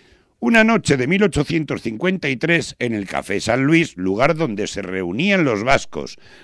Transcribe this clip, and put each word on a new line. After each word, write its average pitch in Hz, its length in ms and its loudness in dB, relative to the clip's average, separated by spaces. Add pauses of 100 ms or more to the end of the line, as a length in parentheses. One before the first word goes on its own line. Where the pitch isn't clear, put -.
(400)
Una 233 260 6
noche 214 320 2
de 123 100 0
mil 196 160 2
ochocientos 147 580 0
cincuenta 156 460 -4
y 135 80 0
tres, 160 440 0
en 120 140 -2
el 101 140 -4
Café 92 320 -4
San 123 240 0
Luis, 160 320 2
lugar 101 400 0
donde 110 320 -4
se - 140 -8
reunían 98 640 -2
los 110 180 0
vascos 113 540 -2 (260)